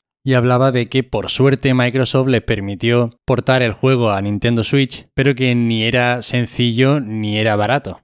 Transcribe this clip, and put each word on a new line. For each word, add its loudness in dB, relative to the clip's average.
Y 2
hablaba 2
de 0
que, -2
por -6
suerte, 2
Microsoft 0
les 2
permitió -2
portar 0
el 0
juego 0
a -2
Nintendo -2
Switch, -2
pero 0
que 0
ni 0
era 0
sencillo 0
ni -4
era 0
barato. -2